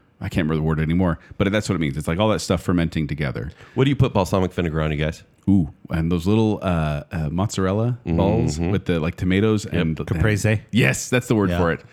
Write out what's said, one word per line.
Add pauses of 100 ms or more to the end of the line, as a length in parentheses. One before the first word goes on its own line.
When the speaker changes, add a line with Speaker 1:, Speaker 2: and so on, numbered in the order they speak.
(200)
Speaker 1:
I
can't
remember
the
word
anymore, (180)
but
that's
what
it
means.
It's
like
all
that
stuff
fermenting
together. (220)
Speaker 2:
What
do
you
put
balsamic
vinegar
on,
you
guys? (260)
Speaker 1:
Ooh, (200)
and
those
little,
uh, (100)
uh,
mozzarella
balls
Speaker 2:
Mm-hmm.
Speaker 1:
with
the,
like,
tomatoes
Speaker 2:
Yep.
Speaker 1:
and (100)
Speaker 3:
Caprese? (100)
Speaker 1:
Yes,
that's
the
word
Speaker 3:
Yeah.
Speaker 1:
for
it. (100)